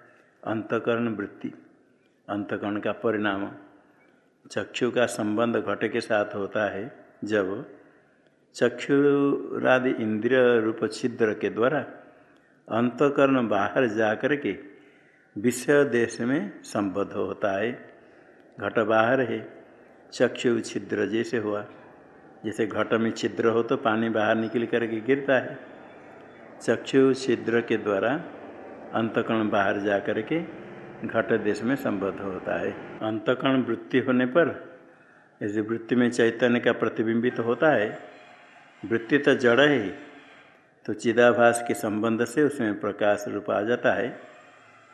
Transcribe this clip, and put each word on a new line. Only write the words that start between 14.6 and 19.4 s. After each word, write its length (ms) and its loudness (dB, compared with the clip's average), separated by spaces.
विषय 460 2
देश 360 0
में 420 -4
संबद्ध 500 -4
होता 460 -2
है। 320 -6
घट 180 -2
बाहर 420 4
है, 440 -6